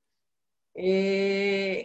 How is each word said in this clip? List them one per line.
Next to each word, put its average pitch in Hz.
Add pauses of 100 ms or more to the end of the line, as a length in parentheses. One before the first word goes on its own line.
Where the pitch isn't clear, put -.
(800)
אה, 196